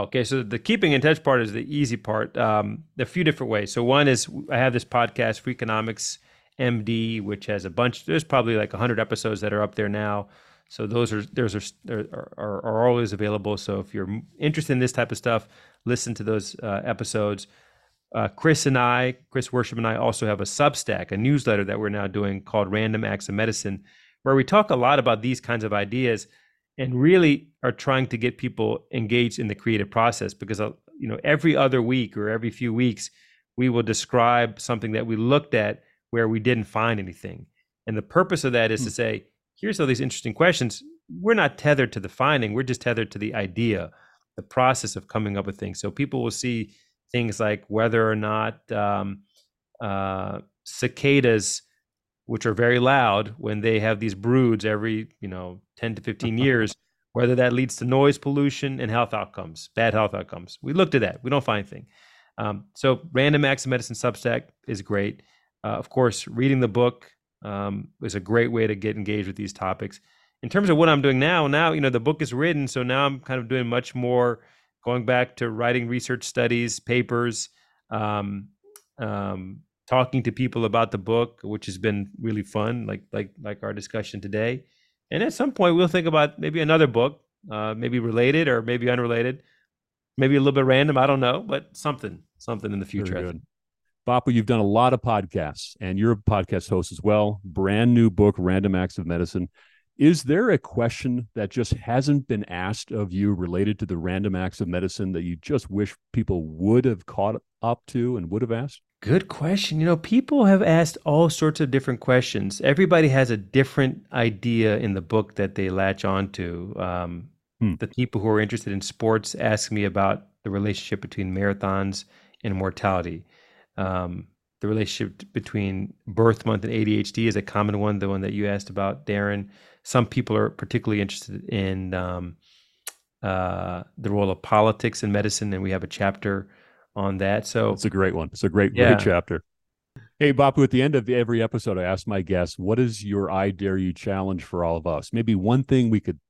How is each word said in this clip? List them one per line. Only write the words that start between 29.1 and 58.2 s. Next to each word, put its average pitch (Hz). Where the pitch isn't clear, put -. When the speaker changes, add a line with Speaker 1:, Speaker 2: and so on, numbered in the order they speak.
Speaker 1:
in 104
the 101
creative 104
process, 113
because, 104
uh, 107
you -
know, 110
every 147
other 131
week 123
or 104
every 113
few 117
weeks, 117
we 127
will 120
describe 117
something 113
that 113
we 113
looked 123
at 107
where 117
we 110
didn't 113
find 113
anything. 92
And 110
the 104
purpose 185
of 127
that 113
is 110
to 123
Speaker 2:
Hmm. -
Speaker 1:
say, 107
"Here's 214
all 151
these 131
interesting 123
questions." 160
We're 190
not 160
tethered 139
to -
the 95
finding. 127
We're 127
just 123
tethered 113
to 101
the 107
idea, 98
the 107
process 127
of 98
coming 107
up 98
with 98
things. 98
So 101
people 135
will 113
see 117
things 117
like 104
whether 110
or 110
not, 110
um, 101
uh, 98
cicadas, 127
which 113
are 107
very 120
loud, 113
when 107
they 110
have 107
these 107
broods 113
every, 110
you 104
know, 92
ten 113
to 101
fifteen 110
years, 123
Speaker 2:
<laughs> -
Speaker 1:
whether 123
that 123
leads 127
to 123
noise 139
pollution 139